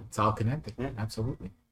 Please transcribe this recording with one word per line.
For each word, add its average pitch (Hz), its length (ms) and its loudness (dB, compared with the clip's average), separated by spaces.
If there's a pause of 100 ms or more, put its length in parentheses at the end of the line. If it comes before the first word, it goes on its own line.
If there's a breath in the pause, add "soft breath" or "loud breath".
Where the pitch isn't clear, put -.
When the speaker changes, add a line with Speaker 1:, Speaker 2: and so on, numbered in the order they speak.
Speaker 1:
It's - 100 -6
all 107 140 6
connected. 113 460 0
Speaker 2:
Yeah. 131 180 -2
Speaker 1:
Absolutely. 110 540 -2 (220)